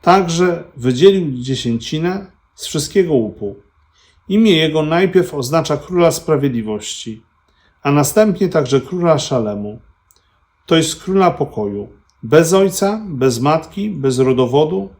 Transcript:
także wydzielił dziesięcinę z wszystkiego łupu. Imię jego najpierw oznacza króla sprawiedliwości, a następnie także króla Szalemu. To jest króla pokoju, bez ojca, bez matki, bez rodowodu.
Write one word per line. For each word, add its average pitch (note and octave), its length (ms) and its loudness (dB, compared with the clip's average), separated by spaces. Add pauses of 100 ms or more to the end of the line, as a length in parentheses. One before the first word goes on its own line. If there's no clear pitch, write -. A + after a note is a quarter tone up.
także F3 600 2 (140)
wydzielił D3 560 4
dziesięcinę C3 960 -6 (240)
z - 100 -16
wszystkiego E3 480 0
łupu. G#2 420 -4 (760)
Imię G#3+ 220 4
jego D#3+ 320 2
najpierw E3+ 500 0
oznacza D3 440 -2
króla F3 340 0
sprawiedliwości, A#2 1120 -4 (600)
a C#3+ 80 -2
następnie F#3 580 2
także C3+ 320 0
króla E3+ 380 0
Szalemu. G#2+ 600 -6 (880)
To E3 100 2
jest - 280 -2
króla F#3 280 2
pokoju, G#2 580 -6 (340)
bez D#3 300 4
ojca, G3 560 0
bez C3 300 0
matki, D#3+ 500 -2
bez C3+ 300 -2
rodowodu. C3+ 720 0 (100)